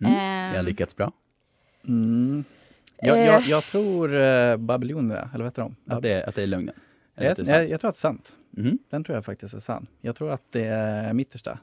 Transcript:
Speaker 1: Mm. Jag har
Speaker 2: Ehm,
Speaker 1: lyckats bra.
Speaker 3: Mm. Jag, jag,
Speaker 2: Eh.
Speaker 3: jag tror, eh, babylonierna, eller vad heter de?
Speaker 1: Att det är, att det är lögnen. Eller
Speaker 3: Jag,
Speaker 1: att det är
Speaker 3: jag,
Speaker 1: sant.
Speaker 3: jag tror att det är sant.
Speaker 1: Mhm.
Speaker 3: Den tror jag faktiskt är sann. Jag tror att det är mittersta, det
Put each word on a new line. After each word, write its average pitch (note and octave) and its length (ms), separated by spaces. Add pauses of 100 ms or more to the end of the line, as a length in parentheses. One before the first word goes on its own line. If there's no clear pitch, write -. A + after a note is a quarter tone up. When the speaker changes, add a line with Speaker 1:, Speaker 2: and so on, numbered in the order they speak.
Speaker 1:
Mm. - 120
Jag F#3+ 360
har F#3 100
Speaker 2:
Ehm, F2+ 60
Speaker 1:
lyckats - 300
bra. - 160 (760)
Speaker 3:
Mm. A#2+ 560 (600)
Jag, - 160
jag, A3+ 240
Speaker 2:
Eh. - 60
Speaker 3:
jag D3+ 140
tror, F3+ 520
eh, B2+ 420
babylonierna, B2 760
eller A#2 100
vad A#2+ 40
heter B2 140
de? A2+ 140 (200)
Speaker 1:
Att A#2 60
det A#2+ 80
är, F#2+ 200
att - 60
det G2+ 80
är G2 40
lögnen. F#2 280 (400)
Eller C3 120
Speaker 3:
Jag, D#3+ 40
Speaker 1:
att F#3+ 140
det C#3+ 60
är D3+ 40
Speaker 3:
jag, E3+ 60
Speaker 1:
sant. D#3+ 100
Speaker 3:
jag D#3+ 100
tror A3 80
att - 60
det - 20
är D#3 120
sant. - 220 (200)
Speaker 1:
Mhm. C3+ 280 (100)
Speaker 3:
Den D3+ 140
tror D#3 120
jag G#2+ 100
faktiskt G#2 280
är G#2+ 60
sann. - 280 (140)
Jag A#2 140
tror D#3 160
att C3+ 200
det A2+ 140
är A2 480
mittersta, A#2+ 380
det A2+ 120